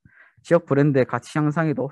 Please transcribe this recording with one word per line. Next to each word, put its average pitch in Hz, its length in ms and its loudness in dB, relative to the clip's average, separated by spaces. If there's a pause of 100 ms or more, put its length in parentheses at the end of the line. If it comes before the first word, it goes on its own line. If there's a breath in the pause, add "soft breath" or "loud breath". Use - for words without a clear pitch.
(420 soft breath)
지역 165 240 0
브랜드의 139 400 2
가치 - 320 -8
향상에도 151 540 -2